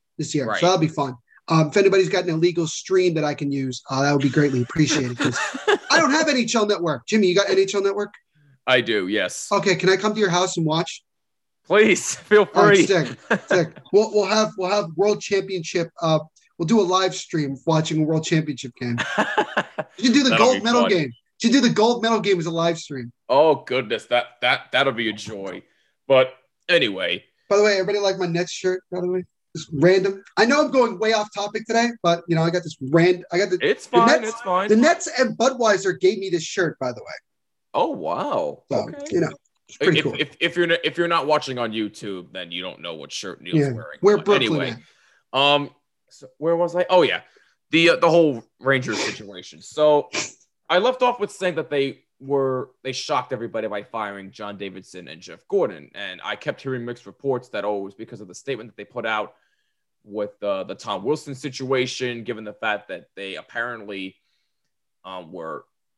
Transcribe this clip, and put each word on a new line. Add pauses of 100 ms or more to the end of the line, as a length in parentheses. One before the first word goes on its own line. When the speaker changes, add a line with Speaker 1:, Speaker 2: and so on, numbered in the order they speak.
(180)
Speaker 1:
this
year,
Speaker 2:
Right.
Speaker 1:
so
that'll
be
fun. (340)
Um,
if
anybody's
got
an
illegal
stream
that
I
can
use,
uh,
that
would
be
greatly
appreciated,
'cause
Speaker 2:
<laughs>
Speaker 1:
I
don't
have
N
H
L
Network.
Jimmy,
you
got
N
H
L
Network? (540)
Speaker 2:
I
do,
yes.
Speaker 1:
Okay,
can
I
come
to
your
house
and
watch? (640)
Speaker 2:
Please,
<laughs>
feel
Speaker 1:
All
right,
Speaker 2:
free.
Speaker 1:
sick, (140)
Speaker 2:
<laughs>
Speaker 1:
sick. (160)
We'll,
we'll
have,
we'll
have
World
Championship, (140)
uh, (380)
we'll
do
a
live
stream (100)
watching
a
World
Championship
game. (180)
Speaker 2:
<laughs> (720)
Speaker 1:
You
should
do
the
Speaker 2:
That'll
Speaker 1:
gold
Speaker 2:
be
Speaker 1:
medal
Speaker 2:
fun.
Speaker 1:
game. (280)
You
should
do
the
gold
medal
game
as
a
live
stream. (160)
Speaker 2:
Oh, (100)
goodness,
that, (140)
that,
that'll
be
a
joy. (460)
But (360)
anyway. (260)
Speaker 1:
By
the
way,
everybody
like
my
Nets
shirt,
by
the
way? (300)
Just
random. (160)
I
know
I'm
going
way
off
topic
today, (140)
but,
you
know,
I
got
this
rand-,
I
got
the,
Speaker 2:
It's
Speaker 1:
the
Speaker 2:
fine, (160)
Speaker 1:
Nets,
Speaker 2:
it's
fine.
Speaker 1:
the
Nets (100)
and
Budweiser
gave
me
this
shirt,
by
the
way. (640)
Speaker 2:
Oh,
wow. (100)
Speaker 1:
So,
Speaker 2:
Okay.
Speaker 1:
you
know, (400)
it's
pretty
Speaker 2:
If,
Speaker 1:
cool.
Speaker 2:
if,
if
you're
not,
if
you're
not
watching
on
YouTube,
then
you
don't
know
what
shirt
Neil's
Speaker 1:
Yeah,
Speaker 2:
wearing.
Speaker 1:
we're
Speaker 2:
But
Speaker 1:
Brooklyn (100)
Speaker 2:
anyway, (600)
Speaker 1:
men.
Speaker 2:
um, (380)
so (100)
where
was
I?
Oh,
yeah. (500)
The,
uh,
the
whole (160)
Rangers
situation.
So (600)
I
left
off
with
saying
that
they (180)
were, (120)
they
shocked
everybody
by
firing
John
Davidson
and
Jeff
Gordon.
And
I
kept
hearing
mixed
reports
that,
oh,
it
was
because
of
the
statement
that
they
put
out (680)
with,
uh,
the
Tom
Wilson
situation,
given
the
fact
that (100)
they
apparently, (880)
um,
were (340)